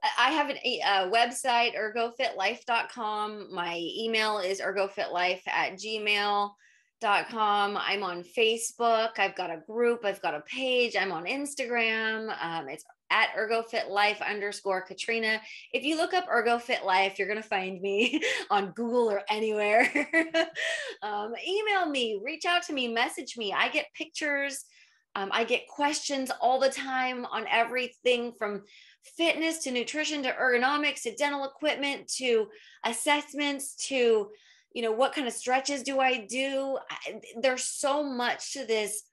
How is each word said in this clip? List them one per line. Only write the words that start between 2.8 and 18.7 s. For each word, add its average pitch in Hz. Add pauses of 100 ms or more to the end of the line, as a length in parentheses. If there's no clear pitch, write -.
com. 214
My 175
email 214
is 190
ergofitlife 185
at 160
gmail 208 (500)
dot 202
com. 208
I'm 196
on 175
Facebook. 226
I've 196
got 180
a 165
group. 233
I've 196
got 160
a 151
page. 254
I'm 196
on 170
Instagram. 226
Um, 165
it's 147 (240)
at 214 (100)
Ergo 220
Fit 226
Life 208
underscore 202
Katrina. 220 (320)
If 240
you 311
look 339
up 359
Ergo 233
Fit 240
Life, 190
you're 190
gonna 214
find 190
me 208 (160)
<laughs> 381
on 196